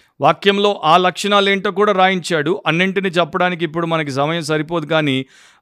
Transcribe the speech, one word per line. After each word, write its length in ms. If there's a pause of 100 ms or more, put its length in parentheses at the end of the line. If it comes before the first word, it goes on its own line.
(220)
వాక్యంలో 640
ఆ 140
లక్షణాలు 520
ఏంటో 220
కూడా 200
రాయించాడు. 760
అన్నింటినీ 420
చెప్పడానికి 560
ఇప్పుడు 220
మనకి 240
సమయం 320
సరిపోదు, 420
కానీ 400 (360)